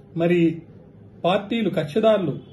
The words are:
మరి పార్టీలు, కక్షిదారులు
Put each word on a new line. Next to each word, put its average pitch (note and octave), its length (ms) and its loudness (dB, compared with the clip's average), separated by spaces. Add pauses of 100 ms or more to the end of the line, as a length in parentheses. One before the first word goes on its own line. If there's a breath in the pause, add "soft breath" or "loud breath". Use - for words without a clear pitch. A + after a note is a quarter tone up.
(180)
మరి E3+ 440 2 (600)
పార్టీలు, G3+ 460 -2
కక్షిదారులు F#3 680 0 (140)